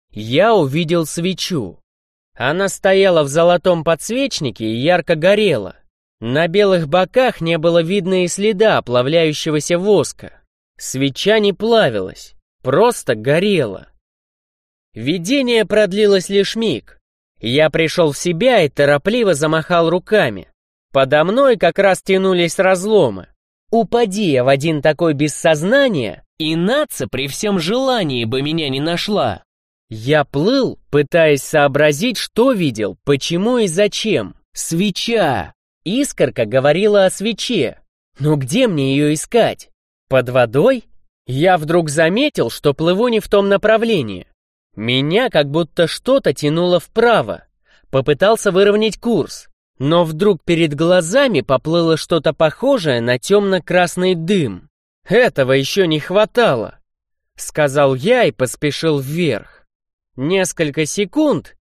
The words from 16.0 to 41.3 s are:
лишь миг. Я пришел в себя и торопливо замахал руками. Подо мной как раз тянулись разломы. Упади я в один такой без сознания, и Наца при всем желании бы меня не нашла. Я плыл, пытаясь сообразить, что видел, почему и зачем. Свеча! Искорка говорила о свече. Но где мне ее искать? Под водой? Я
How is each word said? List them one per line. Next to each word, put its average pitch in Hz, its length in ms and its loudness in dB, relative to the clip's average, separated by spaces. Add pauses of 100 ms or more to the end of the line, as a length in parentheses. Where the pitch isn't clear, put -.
лишь 196 260 0
миг. 196 440 -6 (400)
Я 143 300 2
пришел 160 420 0
в 135 60 -8
себя 185 460 2
и 139 60 0
торопливо 175 640 2
замахал 160 560 0
руками. 170 580 -2 (440)
Подо 139 320 2
мной 233 340 2
как 175 200 0
раз 190 240 2
тянулись 190 560 0
разломы. 180 720 0 (420)
Упади 220 640 0
я 123 120 2
в 131 40 -2
один 143 340 0
такой 156 320 2
без 143 220 -2
сознания, 170 920 0 (140)
и 156 160 -4
Наца 190 520 -2
при 135 200 -6
всем 202 320 -4
желании 185 640 -2
бы 127 160 -4
меня 151 280 -4
не 135 100 -4
нашла. 160 640 -4 (460)
Я 131 340 -2
плыл, 196 560 -2 (120)
пытаясь 147 500 2
сообразить, 151 760 0
что 254 340 0
видел, 110 520 -4
почему 175 540 -2
и 214 100 0
зачем. 165 680 -2 (180)
Свеча! 170 1000 -2 (300)
Искорка 170 640 -2
говорила 165 600 2
о 185 40 4
свече. 190 720 -4 (400)
Но 151 160 0
где 151 320 0
мне 139 280 -2
ее 147 180 0
искать? 160 560 -2 (380)
Под 127 220 0
водой? 131 540 2 (420)
Я 165 320 2